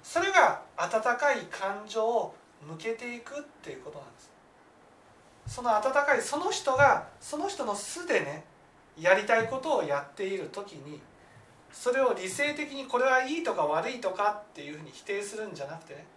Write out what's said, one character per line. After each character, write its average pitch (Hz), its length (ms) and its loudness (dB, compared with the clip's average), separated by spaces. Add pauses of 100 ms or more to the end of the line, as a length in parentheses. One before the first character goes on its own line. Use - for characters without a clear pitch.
そ - 180 -2
れ 381 120 2
が 302 300 6 (160)
温 202 240 0 (160)
か 294 160 4
い - 60 -2 (120)
感 202 360 -6
情 220 200 0
を 233 280 0 (300)
向 160 120 -12
け 226 160 -4
て 240 220 -8
い 233 40 -12
く 277 200 -12
っ 294 40 -12 (180)
て - 100 -14
い - 80 -10
う - 20 -18
こ - 100 -14
と - 80 -14
な - 60 -16
ん - 80 -20
で - 60 -20
す。 - 120 -20 (1160)
そ - 140 -10
の 233 140 4
温 262 180 4
か 285 220 6
い、 226 60 4
そ 285 160 -2
の 370 140 0
人 269 240 0
が、 262 320 6 (120)
そ - 180 -8
の 381 100 -4
人 294 180 -4
の 208 100 -2
素 339 320 -8
で 214 140 4
ね、 151 240 -8 (520)
や 175 160 6
り 202 120 4
た 226 160 4
い 226 60 0
こ 262 100 -4
と 214 200 0
を - 60 2
や 143 260 -2
っ - 40 -20
て 196 120 -6
い 196 120 -4
る - 140 -8
時 202 220 -12
に、 151 280 -16 (680)
そ - 200 -4
れ 269 100 2
を 254 120 4
理 190 140 -6
性 285 260 0
的 294 200 -6
に 269 120 -8
こ 247 120 -2
れ 254 80 4
は 262 180 4
い 294 160 -2
い - 40 -4
と 214 100 0
か 160 120 2
悪 - 260 0
い 247 100 -8
と 185 100 0
か 208 300 0 (100)
っ - 20 -20
て - 100 -16
い 147 100 -12
う 151 40 -12
ふ 156 40 -14
う - 20 -14
に 131 80 -16
否 - 120 -20
定 202 180 -4
す 208 160 -8
る 214 140 -8
ん - 20 -12
じ 156 100 -8
ゃ 139 40 -8
な 165 100 -10
く - 80 -18
て - 100 -16
ね - 100 -18 (120)